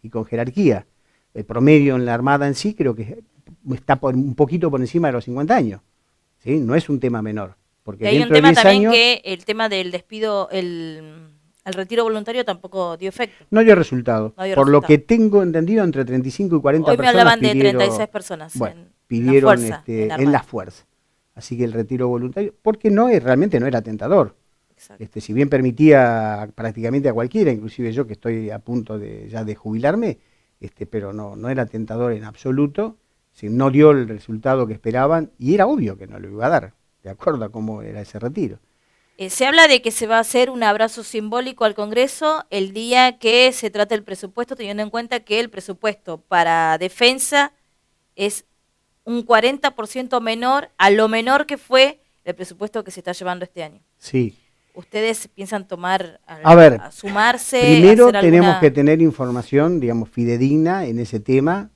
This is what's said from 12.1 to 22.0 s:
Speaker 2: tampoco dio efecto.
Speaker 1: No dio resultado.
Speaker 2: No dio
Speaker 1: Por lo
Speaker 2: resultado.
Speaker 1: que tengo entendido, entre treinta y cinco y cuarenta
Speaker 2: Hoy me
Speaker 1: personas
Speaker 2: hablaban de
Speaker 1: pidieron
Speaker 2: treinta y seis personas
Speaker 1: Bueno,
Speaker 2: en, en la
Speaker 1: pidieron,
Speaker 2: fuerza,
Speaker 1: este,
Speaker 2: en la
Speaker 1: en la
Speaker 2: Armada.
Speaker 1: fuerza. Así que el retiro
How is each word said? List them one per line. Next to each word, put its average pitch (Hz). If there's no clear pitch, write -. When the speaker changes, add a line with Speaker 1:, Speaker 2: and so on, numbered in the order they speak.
Speaker 2:
tampoco 185
dio 185
efecto. -
Speaker 1:
No 214
dio 220
resultado. 117
Speaker 2:
No -
dio 190
Speaker 1:
Por 135
lo 143
Speaker 2:
resultado. 160
Speaker 1:
que 151
tengo 214
entendido, 180
entre 139
treinta 127
y 131
cinco 180
y -
cuarenta 147
Speaker 2:
Hoy 135
me 139
Speaker 1:
personas 247
Speaker 2:
hablaban -
de -
Speaker 1:
pidieron 202
Speaker 2:
treinta -
y -
seis 214
personas 160
Speaker 1:
Bueno, 107
Speaker 2:
en, 85
en -
la -
Speaker 1:
pidieron, 131
Speaker 2:
fuerza, 113
Speaker 1:
este, 113
Speaker 2:
en 107
la -
Speaker 1:
en 131
la 139
Speaker 2:
Armada. 143
Speaker 1:
fuerza. 92
Así 117
que 123
el 113
retiro 120